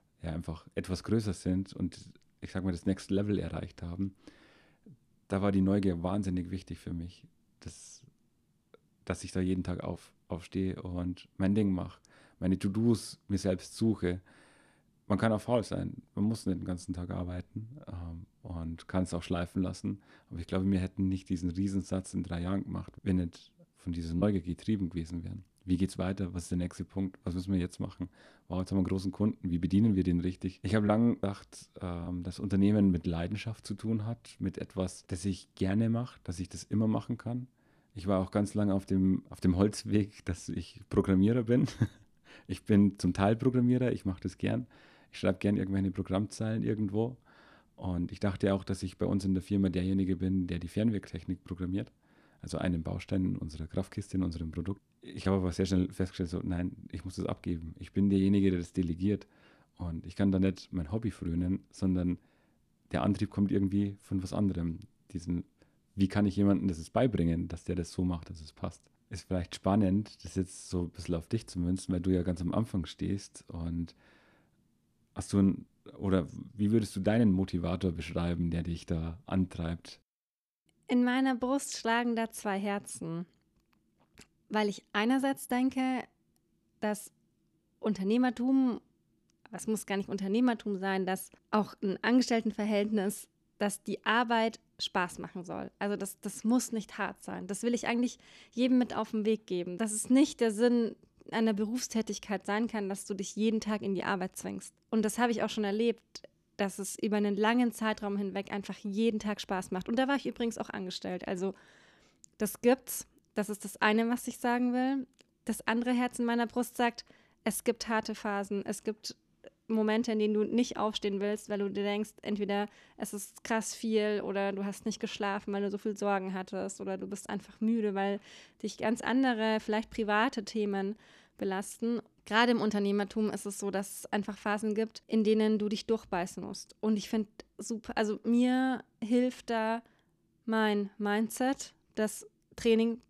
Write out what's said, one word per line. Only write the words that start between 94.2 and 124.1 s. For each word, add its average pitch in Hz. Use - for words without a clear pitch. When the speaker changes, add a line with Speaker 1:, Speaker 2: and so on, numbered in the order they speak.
Speaker 2:
Spaß -
machen -
soll. -
Also 202
das, -
das -
muss 240
nicht 220
hart 196
sein. 185
Das 196
will 240
ich 233
eigentlich 240
jedem 254
mit 247
auf 220
den 214
Weg 214
geben, 180
dass 214
es 214
nicht 269
der 226
Sinn 233
einer 220
Berufstätigkeit 214
sein 214
kann, 208
dass 196
du 208
dich 190
jeden 220
Tag 208
in 196
die 180
Arbeit 190
zwingst. 190
Und 220
das 208
habe 240
ich 208
auch 220
schon 214
erlebt, 220
dass 196
es -
über 208
einen 208
langen 233
Zeitraum 214
hinweg 196
einfach 196
jeden 214
Tag 208
Spaß 185
macht. 185
Und 233
da 262
war 285
ich -
übrigens 233
auch 220
angestellt. 185
Also 190
das -
gibt's. -
Das 208
ist 208
das -
eine, 220
was 240
ich 240
sagen 247
will. 262
Das -
andere 233
Herz 247
in 240
meiner 233
Brust 247
sagt, 233
es -
gibt -
harte 220
Phasen, 202
es -
gibt -
Momente, 220
in 214
denen 214
du 208
nicht 240
aufstehen 208
willst, 208
weil 202
du 202
dir 196
denkst, 208
entweder 202
es -
ist -
krass 226
viel 214